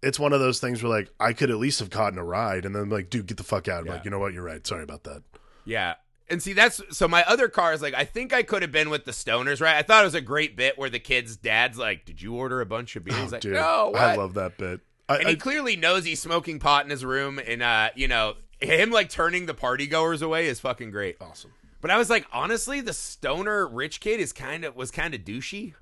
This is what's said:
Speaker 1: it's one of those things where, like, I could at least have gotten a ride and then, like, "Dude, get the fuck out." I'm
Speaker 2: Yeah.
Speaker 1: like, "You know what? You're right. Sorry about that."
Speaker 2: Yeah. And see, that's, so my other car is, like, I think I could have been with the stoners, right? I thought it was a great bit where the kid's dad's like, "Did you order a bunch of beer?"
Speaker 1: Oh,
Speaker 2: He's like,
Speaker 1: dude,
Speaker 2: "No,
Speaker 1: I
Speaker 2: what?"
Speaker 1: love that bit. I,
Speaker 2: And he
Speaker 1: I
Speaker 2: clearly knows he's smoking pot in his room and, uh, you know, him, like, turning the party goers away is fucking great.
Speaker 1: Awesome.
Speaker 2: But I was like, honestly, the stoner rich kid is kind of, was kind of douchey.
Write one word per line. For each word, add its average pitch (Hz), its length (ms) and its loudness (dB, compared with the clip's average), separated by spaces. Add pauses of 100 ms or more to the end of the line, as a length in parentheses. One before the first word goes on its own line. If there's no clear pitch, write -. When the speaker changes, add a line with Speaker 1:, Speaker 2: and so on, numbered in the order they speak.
Speaker 1:
it's 135 180 0
one 143 120 4
of 139 80 6
those 127 200 4
things 123 220 -2
where, 120 100 0
like, 107 180 0 (100)
I 117 140 4
could 127 180 2
at 110 60 2
least 131 240 0
have 98 80 -8
gotten 101 280 0
a 90 60 -6
ride 95 420 -2
and 98 80 -4
then, 101 160 -4
like, 101 200 -4
"Dude, 110 160 -2
get 98 100 -10
the 98 80 -10
fuck 95 240 -2
out." 87 140 -4
I'm 82 60 -8
Speaker 2:
Yeah. 92 80 -6
Speaker 1:
like, 87 100 -10
"You 104 60 -8
know 98 80 -4
what? 98 120 -2
You're 90 140 -10
right. 78 200 -12
Sorry 87 160 -6
about - 220 -14
that." - 200 -16 (420)
Speaker 2:
Yeah. 98 300 -2 (340)
And 175 120 -2
see, 196 120 -8
that's, 214 260 4 (160)
so 190 140 2
my 170 180 6
other 233 220 4
car 170 240 2
is, 151 80 -2
like, 143 140 -4
I 139 100 2
think 247 260 -6
I 254 120 2
could 202 180 -2
have 165 100 -4
been 156 180 2
with 151 140 -2
the 131 80 -12
stoners, 127 480 -2
right? 160 160 4
I 151 60 2
thought 214 220 8
it - 20 8
was 160 100 0
a 165 60 0
great 135 340 -2
bit 131 220 2
where 135 120 -4
the 117 100 -4
kid's 117 360 -2
dad's 113 420 2
like, 107 280 -4
"Did - 160 -16
you 104 140 -8
order 127 260 -4
a 113 40 -2
bunch 113 300 -8
of 95 80 -10
beer?" 98 140 -4
Speaker 1:
Oh, 104 60 -2
Speaker 2:
He's 92 100 -8
like, 117 80 -8
Speaker 1:
dude, 98 140 -2
Speaker 2:
"No, - 380 2
Speaker 1:
I - 180 4
Speaker 2:
what?" 104 80 2
Speaker 1:
love 95 160 -2
that 92 220 -4
bit. 90 220 -6 (300)
I, 143 80 6
Speaker 2:
And 151 100 2
he 165 60 4
Speaker 1:
I - 20 2
Speaker 2:
clearly 262 400 -2
knows 175 300 2
he's 160 160 -4
smoking 165 380 -2
pot 143 260 4
in 143 60 -6
his 135 120 -6
room 139 420 -2
and, 117 160 -2
uh, 113 340 4
you 135 120 0
know, 110 280 2 (260)
him, 160 300 4
like, 208 180 4
turning 175 380 0
the 156 60 -4
party 131 320 -2
goers 160 360 2
away 160 260 0
is 127 140 -4
fucking 120 300 -6
great. 98 280 -4
Speaker 1:
Awesome. - 320 -20 (300)
Speaker 2:
But 165 100 0
I 202 60 6
was 233 120 2
like, 226 220 2
honestly, 226 480 -2
the 220 140 -8
stoner 185 720 -2
rich 147 320 -6
kid 214 220 -2
is 143 100 -2
kind 143 320 -10
of, 131 140 -8
was 127 140 -8
kind 156 220 -4
of 110 80 -8
douchey. 151 600 -10